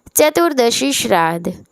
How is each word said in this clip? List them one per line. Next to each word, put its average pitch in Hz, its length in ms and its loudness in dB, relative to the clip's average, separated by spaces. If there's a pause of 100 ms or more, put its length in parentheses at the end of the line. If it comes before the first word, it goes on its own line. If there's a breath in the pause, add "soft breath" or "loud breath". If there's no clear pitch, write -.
(160 soft breath)
ચતુર્દશી 294 760 2
શ્રાદ્ધ. 170 600 -2 (200)